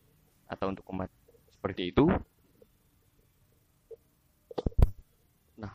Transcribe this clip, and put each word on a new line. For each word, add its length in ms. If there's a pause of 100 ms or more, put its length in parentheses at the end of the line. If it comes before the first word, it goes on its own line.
(520)
atau 160
untuk 240
umat. 160 (480)
Seperti 400
itu. 160 (3500)
Nah, 200